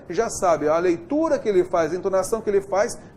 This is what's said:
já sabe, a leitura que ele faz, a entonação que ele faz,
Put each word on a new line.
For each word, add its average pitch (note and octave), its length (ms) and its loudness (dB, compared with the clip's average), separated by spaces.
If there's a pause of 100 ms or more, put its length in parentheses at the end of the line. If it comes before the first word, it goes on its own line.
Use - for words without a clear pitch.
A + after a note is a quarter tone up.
já A3 200 -2
sabe, D#3+ 380 0
a D3+ 100 2
leitura C#4 640 0
que A3+ 100 -4
ele F#3 140 4
faz, E3+ 280 0
a F3 40 -4
entonação F#3+ 440 0
que A3 100 -6
ele G3+ 120 2
faz, G3 380 -2 (160)